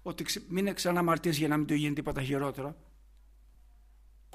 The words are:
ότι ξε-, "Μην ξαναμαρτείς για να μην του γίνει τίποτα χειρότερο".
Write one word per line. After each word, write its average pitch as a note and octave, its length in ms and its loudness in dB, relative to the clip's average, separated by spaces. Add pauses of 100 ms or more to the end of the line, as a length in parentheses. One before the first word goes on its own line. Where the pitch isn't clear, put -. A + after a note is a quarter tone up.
ότι E3+ 220 -8
ξε-, - 240 -6
"Μην F#3+ 260 0
ξαναμαρτείς E3+ 640 2
για D#3 100 2
να D3 100 4
μην D3+ 100 0
του D3+ 60 0
γίνει D3 220 2
τίποτα C#3+ 280 -4
χειρότερο". C#3 520 -4 (1600)